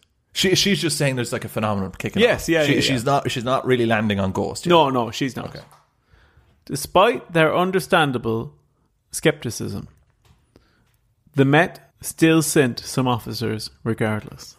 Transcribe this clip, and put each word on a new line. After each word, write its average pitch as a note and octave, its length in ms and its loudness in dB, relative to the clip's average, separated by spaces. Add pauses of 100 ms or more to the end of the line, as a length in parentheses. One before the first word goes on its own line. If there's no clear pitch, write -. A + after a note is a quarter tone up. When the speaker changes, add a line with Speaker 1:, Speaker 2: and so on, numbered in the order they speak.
(340)
Speaker 1:
She, F#3 220 0
she's F#3 260 2
just D#3+ 160 -2
saying C#3 180 0
there's, A#2+ 160 -4
like, A#2 140 -6
a - 40 -12
phenomenon G2+ 480 -4
kicking - 240 -2
Speaker 2:
Yes, A3+ 220 2
Speaker 1:
off. - 60 -4
Speaker 2:
yeah, D#3+ 160 2
Speaker 1:
She, C#3+ 100 2
Speaker 2:
yeah, A#2 60 2
Speaker 1:
she's B2 240 -2
Speaker 2:
yeah. C#3 60 2
Speaker 1:
not, - 200 0
she's A#2 140 -6
not B2+ 200 -2
really B2 200 2
landing G#2+ 340 0
on F#2+ 140 0
ghost - 320 -4
yet. F3 60 2
Speaker 2:
No, D#3 180 6
no, A#2+ 220 -2
she's C3+ 260 -6
not. - 100 -10
Speaker 1:
Okay. - 140 -18 (1040)
Speaker 2:
Despite F#3 680 0
their D#3+ 240 2
understandable C#3+ 1000 0 (580)
skepticism, A2 760 -4 (1500)
the C3+ 100 4
Met D#3 340 2 (220)
still D#3+ 420 2
sent C3 360 2
some - 280 -4
officers A2 600 -4 (140)
regardless. A2 760 -6